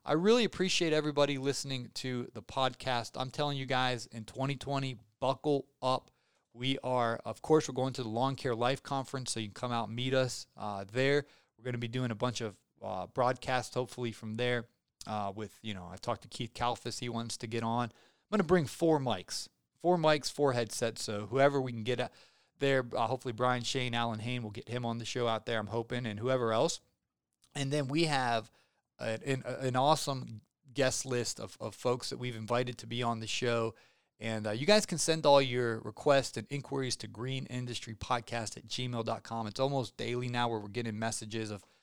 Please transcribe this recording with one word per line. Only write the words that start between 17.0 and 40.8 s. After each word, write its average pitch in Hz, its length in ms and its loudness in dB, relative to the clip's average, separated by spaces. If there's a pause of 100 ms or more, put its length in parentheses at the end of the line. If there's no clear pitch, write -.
He 123 80 -6
wants 117 300 -4
to 120 100 -8
get 113 160 -2
on. 120 200 2
I'm 117 60 -4 (400)
gonna 202 140 4
bring 165 220 6
four 160 340 4
mics, 110 480 -4 (340)
four 175 160 6
mics, 156 320 4
four 143 220 2
headsets. 117 500 -2
So 107 240 -4
whoever 135 340 6
we 127 120 -2
can 110 100 -6
get 120 160 0
at 120 140 -2 (480)
there, 135 260 4 (100)
uh, 120 120 2
hopefully 127 240 -2
Brian 123 320 2
Shane, 127 300 -2
Alan 117 260 0
Hain, 123 220 -4
we'll 104 100 -8
get 117 160 -12
him 120 160 -4
on 117 140 -2
the 117 60 -8
show 120 220 -2
out 113 200 0
there, 117 120 0
I'm 104 100 -4
hoping, 120 380 -4
and 104 140 -4
whoever 123 320 2
else. 135 280 2 (760)
And 139 180 -2
then 143 160 0
we 160 160 2
have 123 460 2 (480)
an, 113 260 -4
an, 135 200 0
an 127 320 -2
awesome 127 640 2 (320)
guest 131 320 2
list 120 340 -2
of, 101 200 -12
of 113 140 -6
folks 123 360 0
that 127 80 -6
we've 123 180 -6
invited 117 420 -2
to - 80 -14
be 120 160 -4
on 117 180 0
the 110 60 -8
show. 117 480 0 (460)
And, 110 260 -4
uh, 104 40 0
you 120 160 0
guys 208 180 8
can 160 140 -2
send 160 260 2
all 143 160 10
your 120 400 2
requests 139 560 2
and 110 140 -4
inquiries 135 460 -4
to 110 120 -10
greenindustrypodcast 120 1500 -4
at - 120 -14
gmail 123 360 -4
dot 113 180 -2
com. 113 240 -6
It's 104 140 -4
almost 135 360 0
daily 123 320 -4
now 120 200 2
where 117 100 -2
we're 104 100 -8
getting 110 300 -4